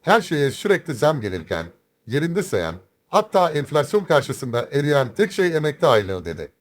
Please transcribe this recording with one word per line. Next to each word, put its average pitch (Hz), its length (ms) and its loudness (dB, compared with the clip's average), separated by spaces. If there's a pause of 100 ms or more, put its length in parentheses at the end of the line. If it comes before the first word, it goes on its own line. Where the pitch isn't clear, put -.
"Her 208 180 4
şeye 143 300 0
sürekli 170 440 -2
zam 147 260 2
gelirken, 87 460 -6 (400)
yerinde 165 360 -2
sayan, 85 320 -4 (340)
hatta 190 420 2
enflasyon 151 540 -2
karşısında 135 680 0
eriyen 143 420 0
tek 214 180 0
şey 175 240 0
emekli 151 300 0
aylığı." 98 380 2
dedi. 80 360 -8